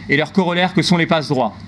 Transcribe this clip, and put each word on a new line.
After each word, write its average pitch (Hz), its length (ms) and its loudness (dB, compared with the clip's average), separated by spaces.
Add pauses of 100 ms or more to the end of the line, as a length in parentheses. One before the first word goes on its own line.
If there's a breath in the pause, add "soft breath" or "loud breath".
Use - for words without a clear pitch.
et 143 100 0
leurs 147 160 -2
corollaires 180 400 0
que 165 80 2
sont 175 160 2
les 160 100 2
passe-droits. 131 500 0 (100)